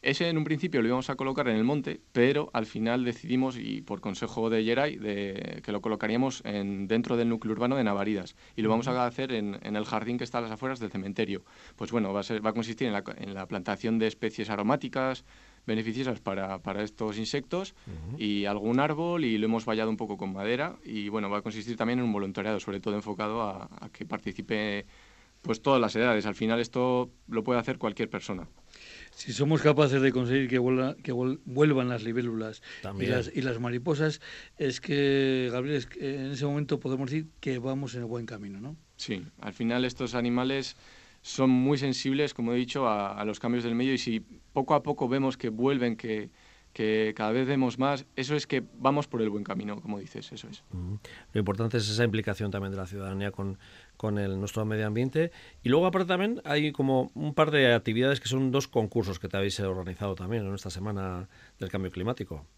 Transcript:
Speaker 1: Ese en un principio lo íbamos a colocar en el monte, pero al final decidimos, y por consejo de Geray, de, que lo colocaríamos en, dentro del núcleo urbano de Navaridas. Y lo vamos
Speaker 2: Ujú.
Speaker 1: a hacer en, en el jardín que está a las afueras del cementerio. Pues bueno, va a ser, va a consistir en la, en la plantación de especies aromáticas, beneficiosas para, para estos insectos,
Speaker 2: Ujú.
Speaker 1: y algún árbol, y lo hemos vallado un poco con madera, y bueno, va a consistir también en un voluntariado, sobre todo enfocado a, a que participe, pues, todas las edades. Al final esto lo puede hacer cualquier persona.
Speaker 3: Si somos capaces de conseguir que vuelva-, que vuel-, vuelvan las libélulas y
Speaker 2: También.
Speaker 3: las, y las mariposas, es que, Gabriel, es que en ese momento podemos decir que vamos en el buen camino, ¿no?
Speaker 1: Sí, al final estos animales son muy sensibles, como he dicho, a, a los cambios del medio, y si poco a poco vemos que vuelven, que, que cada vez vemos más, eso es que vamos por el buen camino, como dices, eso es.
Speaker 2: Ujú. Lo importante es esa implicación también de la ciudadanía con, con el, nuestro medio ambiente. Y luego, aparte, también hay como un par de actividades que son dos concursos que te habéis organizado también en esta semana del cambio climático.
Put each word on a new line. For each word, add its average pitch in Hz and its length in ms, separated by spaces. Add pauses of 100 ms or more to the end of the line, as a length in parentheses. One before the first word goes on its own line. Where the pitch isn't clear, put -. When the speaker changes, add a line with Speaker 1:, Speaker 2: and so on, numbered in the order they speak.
Speaker 1:
Ese 139 260
en 165 100
un 156 60
principio 147 380
lo 113 80
íbamos 127 200
a 135 60
colocar 135 320
en 113 80
el 107 80
monte, 143 380 (100)
pero 139 400
al 113 140
final 117 400
decidimos, 123 520
y 110 260
por 98 180
consejo 113 480
de 110 120
Geray, 127 360
de, 101 680
que - 80
lo 104 80
colocaríamos 110 640
en, 101 460
dentro 117 260
del 117 140
núcleo 110 240
urbano 123 240
de 123 80
Navaridas. 101 500 (220)
Y 113 60
lo 107 60
vamos 117 180
Speaker 2:
Ujú. 127 100
Speaker 1:
a 123 100
hacer 131 240
en, 104 320
en 107 140
el 107 80
jardín 110 320
que 120 80
está 120 140
a - 20
las 113 100
afueras 127 300
del 104 100
cementerio. 98 540 (320)
Pues 110 160
bueno, 107 180
va 101 80
a 98 40
ser, 107 220
va 110 40
a 107 40
consistir 113 340
en 107 60
la, 101 100 (120)
en 98 180
la 95 140
plantación 107 500
de 110 100
especies - 420
aromáticas, 127 760 (420)
beneficiosas 113 540
para, 98 420
para 98 220
estos 107 340
insectos, 170 560 (140)
Speaker 2:
Ujú. 90 340
Speaker 1:
y 104 220
algún 104 380
árbol, 160 420
y 113 140
lo 107 80
hemos 113 180
vallado 110 260
un 110 60
poco 104 220
con 95 160
madera, 120 500
y 107 240
bueno, 101 220
va 101 80
a 104 40
consistir 110 360
también 120 220
en 123 60
un 113 60
voluntariado, 101 480
sobre 98 220
todo 104 140
enfocado 107 460
a, 98 280 (100)
a 104 80
que - 180
participe, 101 800 (560)
pues, 113 200
todas 139 180
las 107 160
edades. 110 300
Al 101 100
final 113 240
esto 123 500 (200)
lo 113 160
puede 123 160
hacer 131 160
cualquier 107 320
persona. 92 400 (680)
Speaker 3:
Si - 160
somos 143 300
capaces 139 400
de 135 100
conseguir 127 380
que 127 100
vuelva-, 127 360
que - 180
vuel-, 127 320
vuelvan 131 420
las 120 160
libélulas 113 600 (160)
y - 20
Speaker 2:
También. 104 300
Speaker 3:
las, 123 220
y - 100
las 123 160
mariposas, 139 640 (360)
es 131 240
que, 135 720
Gabriel, 135 260
es 120 80
que 139 300
en 135 160
ese 139 160
momento 143 320
podemos 131 320
decir 156 160 (120)
que 131 200
vamos 131 340
en 123 80
el 117 60
buen 117 180
camino, 101 340
¿no? 139 160 (220)
Speaker 1:
Sí, 98 260 (160)
al 104 140
final 120 320
estos 123 300
animales 127 600 (460)
son 131 300
muy 131 260
sensibles, 135 560
como 117 200
he 123 40
dicho, 127 300
a, 104 260
a 104 100
los 107 160
cambios 120 240
del 117 120
medio, 131 180
y 127 60
si 113 200 (320)
poco 135 220
a 147 80
poco 147 260
vemos 131 300
que 117 120
vuelven, 123 460
que, 110 360 (420)
que 110 420
cada 107 160
vez 127 160
vemos 131 320
más, 135 260 (120)
eso 135 180
es 147 120
que 131 160 (160)
vamos 139 280
por 117 140
el 110 80
buen 101 160
camino, 101 340
como 104 200
dices, - 340
eso 110 160
es. - 140 (100)
Speaker 2:
Ujú. 92 260 (320)
Lo 107 80
importante 104 380
es 107 100
esa 107 160
implicación 107 480
también 98 200
de 98 60
la 92 100
ciudadanía 98 440
con, 98 260 (380)
con 104 220
el, 98 220
nuestro 104 260
medio 107 200
ambiente. 131 460 (320)
Y 117 60
luego, 160 160
aparte, 185 240
también 196 340
hay 151 300
como 135 400
un 147 200
par 156 180
de 135 220
actividades 120 460
que - 80
son 131 240
dos 135 160
concursos 104 500
que 92 120
te 101 80
habéis 98 240
organizado 92 540
también 101 300
en 98 80
esta 98 180
semana 95 580 (280)
del 95 120
cambio 95 220
climático. 90 540 (120)